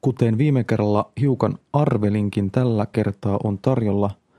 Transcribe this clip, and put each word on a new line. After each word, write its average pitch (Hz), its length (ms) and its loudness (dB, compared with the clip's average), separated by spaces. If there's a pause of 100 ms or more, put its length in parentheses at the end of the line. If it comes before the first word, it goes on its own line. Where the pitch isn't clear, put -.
Kuten 117 360 0
viime 135 260 2
kerralla 104 560 0
hiukan 120 380 0 (160)
arvelinkin, 104 760 0
tällä 117 340 0
kertaa 101 580 -2
on 101 140 -2
tarjolla 101 540 0 (280)